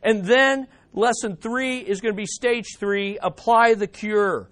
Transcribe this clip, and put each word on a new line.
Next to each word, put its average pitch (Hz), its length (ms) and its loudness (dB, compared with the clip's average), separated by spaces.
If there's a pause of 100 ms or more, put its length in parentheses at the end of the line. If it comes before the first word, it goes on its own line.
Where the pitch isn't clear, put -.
And 214 240 0
then 269 420 4 (260)
lesson 220 420 -2
three 254 440 -4
is 196 200 -4
gonna 214 140 -2
be 202 140 -6
stage 240 500 -4
three, 202 440 -4
apply 226 520 2
the 202 140 -2
cure 202 640 -2